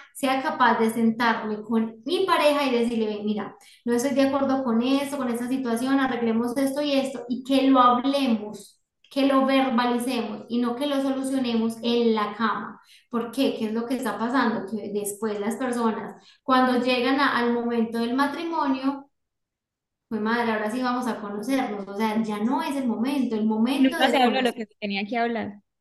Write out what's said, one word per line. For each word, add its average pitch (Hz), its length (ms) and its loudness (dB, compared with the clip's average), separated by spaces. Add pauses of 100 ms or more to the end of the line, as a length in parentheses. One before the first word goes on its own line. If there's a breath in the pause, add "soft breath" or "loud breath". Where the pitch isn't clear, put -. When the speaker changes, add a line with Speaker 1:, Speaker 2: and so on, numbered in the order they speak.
(140)
Speaker 1:
sea 269 300 0
capaz 247 360 2
de 220 120 2
sentarme 220 720 0
con 226 320 0 (100)
mi 370 220 0
pareja 294 380 4
y 254 120 0
decirle, 226 300 0
"Ven, 208 180 -4
mira, 214 300 -4 (280 loud breath)
no 240 100 0
estoy 262 180 2
de 269 160 4
acuerdo 269 360 0
con 233 200 2
esto, 277 340 0
con 247 120 -2
esta 240 180 -4
situación, 262 520 0
arreglemos 233 560 0
esto 277 280 0
y 285 100 0
esto", 262 360 -2
y 240 140 -4
que 269 200 2
lo 262 160 6
hablemos, 247 1000 0 (300)
que 277 160 0
lo 269 220 4
verbalicemos 240 1000 0
y 240 100 0
no 240 160 0
que 285 100 -4
lo 269 160 0
solucionemos 262 800 0
en 233 320 4
la 208 220 0
cama. 208 440 -4 (300 loud breath)
¿Por 226 220 -4
qué? 262 260 0
¿Qué 220 80 -2
es 214 80 -4
lo 233 140 -2
que 262 80 -2
está 208 240 -4
pasando? 226 500 0
Que 202 240 -6
después 202 460 -4
las 214 160 -2
personas, 233 600 -2 (280 loud breath)
cuando 254 400 4
llegan 254 360 2
a, 254 180 2
al 240 160 2
momento 233 460 0
del 233 160 -2
matrimonio, 285 920 -2 (1000)
"Pues 214 120 -4
madre, 226 300 0
ahora 214 200 -2
sí 254 100 -4
vamos 247 260 -2
a 214 120 -4
conocernos", 214 680 -4
o 196 100 -12
sea, 220 260 0
ya 208 160 -4
no 269 220 0
es 285 140 -4
el 254 120 -2
momento, 226 480 0
el 214 100 0
momento 240 440 2
Speaker 2:
Nunca 254 160 2
Speaker 1:
de 262 60 2
Speaker 2:
se 294 120 2
habló 254 180 2
lo 247 80 2
Speaker 1:
conocer- 233 60 -2
Speaker 2:
que 220 100 -8
se - 140 -18
tenía 202 260 -4
que 233 120 -6
hablar. 220 420 -4 (220)